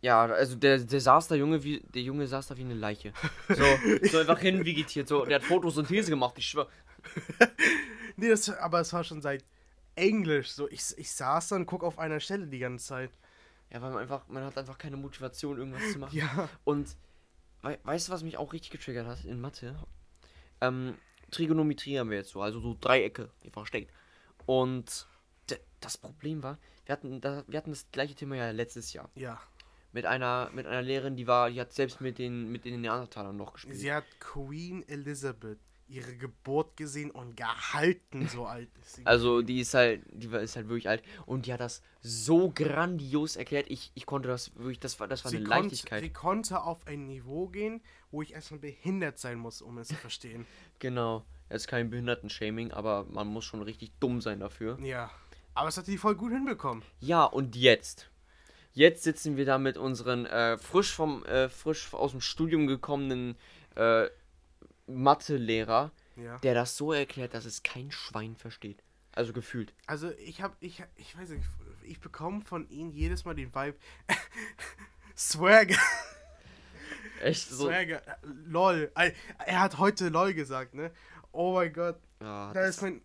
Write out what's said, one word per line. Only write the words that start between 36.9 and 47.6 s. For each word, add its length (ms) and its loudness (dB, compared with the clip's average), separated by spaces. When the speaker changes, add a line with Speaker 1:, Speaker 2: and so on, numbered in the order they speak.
Speaker 2:
und 260 -14
gehalten, 920 0
so 180 -6
alt 240 -10
ist 180 -20
sie. 100 -8
Speaker 1:
Also 340 8
die 200 0
ist 120 -4
halt, 380 6
die 200 -12
war, 80 -2
ist 160 -6
halt 140 -8
wirklich 180 -2
alt 140 2
und 220 -4
die 60 -6
hat 80 -6
das 200 -8
so 520 4
grandios 840 0
erklärt. 360 -2
Ich, 240 -10
ich 100 -12
konnte 220 -4
das 280 -4
wirklich, 240 -8
das 200 -8
war, 80 -6
das 160 -6
war 80 -6
Speaker 2:
Sie 60 -4
Speaker 1:
eine 100 -4
Speaker 2:
konnt-, 160 4
Speaker 1:
Leichtigkeit. 400 -6
Speaker 2:
sie 100 -8
konnte 480 -2
auf 240 -6
ein 220 -10
Niveau 400 -8
gehen, 340 -6